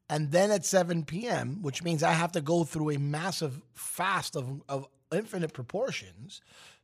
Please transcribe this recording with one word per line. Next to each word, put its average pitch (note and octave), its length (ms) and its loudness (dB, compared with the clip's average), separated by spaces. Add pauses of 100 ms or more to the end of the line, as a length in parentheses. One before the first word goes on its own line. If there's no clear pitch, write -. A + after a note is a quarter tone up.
(120)
and D3+ 200 2
then G3 200 6
at G3 140 4
seven F3 380 4
P F#3 240 -6
M, D3 360 -2
which C#3 180 -4
means E3+ 220 0
I E3+ 80 6
have E3+ 220 2
to E3+ 80 0
go E3 240 4
through D3+ 260 -2
a C#3+ 80 0
massive D3 600 -2 (140)
fast - 600 -2
of, C3+ 340 -6
of C3+ 160 -4 (260)
infinite F3+ 420 -2
proportions C3 880 -6 (440)